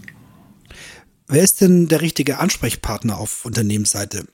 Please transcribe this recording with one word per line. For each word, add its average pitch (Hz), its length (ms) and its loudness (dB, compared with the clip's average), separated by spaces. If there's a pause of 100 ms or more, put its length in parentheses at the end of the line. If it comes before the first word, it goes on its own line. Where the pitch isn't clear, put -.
(1300)
Wer 147 160 2
ist - 160 2
denn 180 280 6
der 156 140 2
richtige 143 360 -2
Ansprechpartner 113 800 -4
auf - 280 -10
Unternehmensseite? 104 880 -4